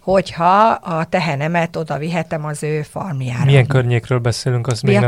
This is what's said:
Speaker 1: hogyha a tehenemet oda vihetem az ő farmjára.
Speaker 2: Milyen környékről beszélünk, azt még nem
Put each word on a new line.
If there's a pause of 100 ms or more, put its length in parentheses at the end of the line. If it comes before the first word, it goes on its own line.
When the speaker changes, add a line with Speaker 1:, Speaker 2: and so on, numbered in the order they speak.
Speaker 1:
hogyha
a
tehenemet
oda
vihetem
az
ő
farmjára.
Speaker 2:
Milyen
környékről
beszélünk,
azt
még
nem